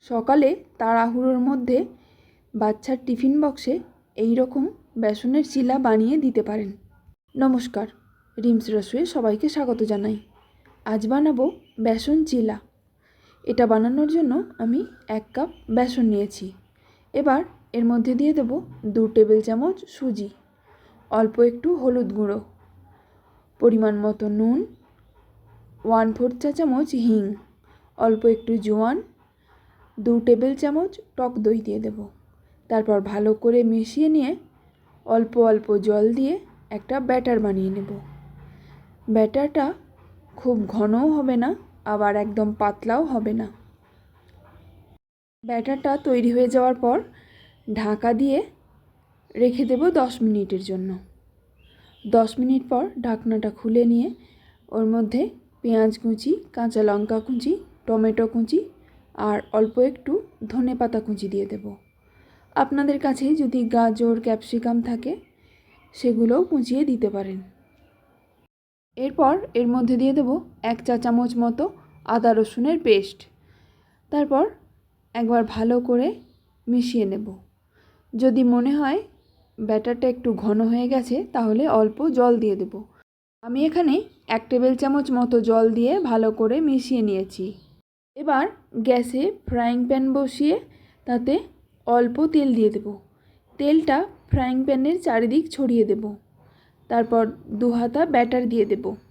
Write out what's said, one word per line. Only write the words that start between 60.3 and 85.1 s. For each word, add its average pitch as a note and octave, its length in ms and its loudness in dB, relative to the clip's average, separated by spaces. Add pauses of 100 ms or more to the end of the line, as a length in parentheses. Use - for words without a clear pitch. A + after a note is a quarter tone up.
ধনেপাতা A#3+ 520 -2
কুচি G#3 280 -6
দিয়ে G3 180 -4
দেব। G3+ 200 -12 (920)
আপনাদের C#4 440 0
কাছে C4+ 260 -2 (100)
যদি C4 240 0 (160)
গাজর, A#3 460 2
ক্যাপসিকাম A#3 600 -2
থাকে A#3 300 -6 (840)
সেগুলোও A#3 480 2
কুচিয়ে C4+ 420 0
দিতে A#3 240 0
পারেন। G3 300 -8 (1600)
এরপর C4+ 360 2 (200)
এর A#3+ 140 2
মধ্যে A#3+ 300 2
দিয়ে C4 160 2
দেব C4+ 160 0 (340)
এক A#3 200 -4
চা A#3+ 140 0
চামচ A#3+ 400 0
মতো A#3 260 0 (420)
আদা A#3 280 2
রসুনের A#3+ 460 0
পেস্ট। G3+ 400 2 (920)
তারপর D4 320 2 (720)
একবার A#3 280 2
ভালো A3+ 380 0
করে B3 260 2 (600)
মিশিয়ে A#3 380 0
নেব। G3+ 220 -6 (840)
যদি B3+ 300 2
মনে A#3+ 300 2
হয় D4 260 0 (580)
ব্যাটারটা A3+ 500 -2
একটু B3 260 -2
ঘন G#3 240 0 (100)
হয়ে A#3+ 200 0
গেছে B3 280 -2 (160)
তাহলে A3+ 380 0
অল্প A3 280 2 (120)
জল B3 300 4
দিয়ে G#3+ 160 0
দেব। F#3+ 180 -8 (720)
আমি A#3+ 220 -6
এখানে D#4 300 2 (320)
এক A3+ 200 -2
টেবিল B3+ 280 4
চামচ C#4 360 0